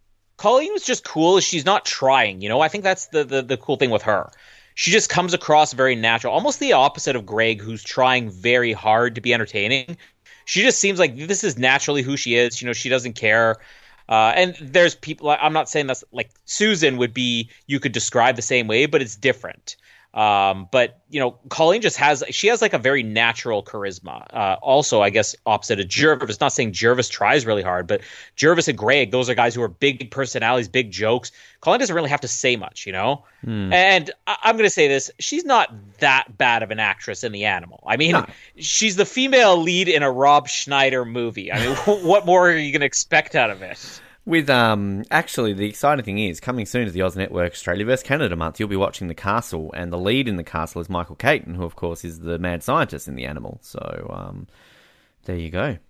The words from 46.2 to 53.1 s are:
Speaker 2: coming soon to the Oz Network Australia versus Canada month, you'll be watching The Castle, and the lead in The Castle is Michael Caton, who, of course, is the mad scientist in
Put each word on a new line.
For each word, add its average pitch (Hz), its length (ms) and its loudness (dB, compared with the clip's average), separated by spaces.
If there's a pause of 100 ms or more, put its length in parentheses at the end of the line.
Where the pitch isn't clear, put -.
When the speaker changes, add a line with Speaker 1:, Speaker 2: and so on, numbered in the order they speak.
Speaker 2:
coming 123 260 -6
soon 123 180 -2
to 98 80 -6
the 87 100 -4
Oz 92 140 -2
Network 90 360 -4
Australia 98 340 -4
versus 127 200 0
Canada 131 300 -2
month, 80 240 -6
you'll 107 80 -4
be 101 80 -4
watching 95 320 -4
The 82 60 -10
Castle, 92 600 -6
and 87 160 -10
the 87 80 -6
lead 120 300 0
in 101 80 -4
The 85 80 -8
Castle 82 380 -8
is - 80 -12
Michael 87 260 -6
Caton, - 380 -2
who, 90 100 -8
of 85 100 -10
course, 85 300 -8
is 82 160 -14
the 82 180 -6
mad 87 240 -6
scientist 131 460 -4
in 69 80 -12